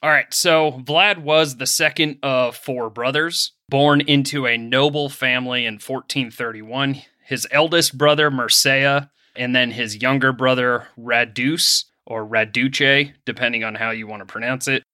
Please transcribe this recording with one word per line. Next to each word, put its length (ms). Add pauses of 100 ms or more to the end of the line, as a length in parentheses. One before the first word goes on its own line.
All 80
right, 200
so 420
Vlad 500
was 340
the 80
second 560
of 340
four 360
brothers, 640 (140)
born 340
into 440
a 100
noble 540
family 560
in 140
fourteen 500
thirty-one. 720 (240)
His 240
eldest 480
brother, 320
Mircea, 800 (260)
and 200
then 160
his 280
younger 320
brother, 560 (100)
Radus, 880 (200)
or 180
Raduce, 880 (140)
depending 380
on 100
how 160
you 160
want 160
to 60
pronounce 400
it. 160 (100)